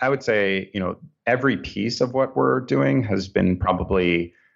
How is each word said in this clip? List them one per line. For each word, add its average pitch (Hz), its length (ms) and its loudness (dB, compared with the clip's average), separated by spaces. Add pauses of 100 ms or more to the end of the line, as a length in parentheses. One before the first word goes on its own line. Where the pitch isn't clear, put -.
I 131 60 0
would 135 140 -2
say, 98 520 0
you 101 60 -2
know, 87 160 -4 (300)
every 123 300 2
piece 107 460 -4
of 120 100 -2
what 131 240 -2
we're 131 240 2
doing 139 440 0
has 95 240 -2
been 92 280 2
probably, 90 760 0 (220)